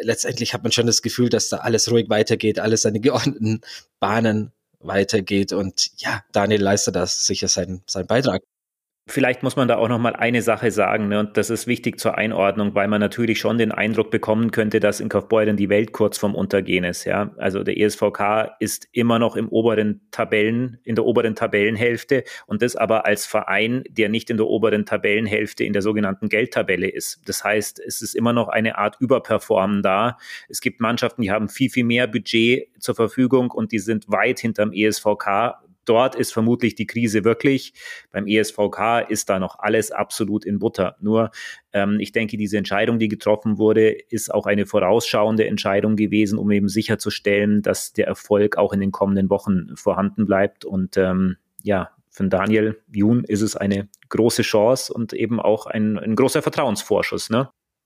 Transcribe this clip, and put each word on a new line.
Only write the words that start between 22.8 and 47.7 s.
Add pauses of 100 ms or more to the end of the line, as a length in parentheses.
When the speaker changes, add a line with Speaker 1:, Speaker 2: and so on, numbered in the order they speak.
Speaker 2:
als
Verein,
der
nicht
in
der
oberen
Tabellenhälfte
in
der
sogenannten
Geldtabelle
ist.
Das
heißt,
es
ist
immer
noch
eine
Art
Überperformen
da. (320)
Es
gibt
Mannschaften,
die
haben
viel,
viel
mehr
Budget (140)
zur
Verfügung
und
die
sind
weit
hinterm
E
S
V
K. (240)
Dort
ist
vermutlich
die
Krise
wirklich. (380)
Beim
E
S
V
K
ist
da
noch
alles
absolut
in
Butter.
Nur, (400)
ähm,
ich
denke,
diese
Entscheidung,
die
getroffen
wurde,
ist
auch
eine
vorausschauende
Entscheidung
gewesen,
um
eben
sicherzustellen,
dass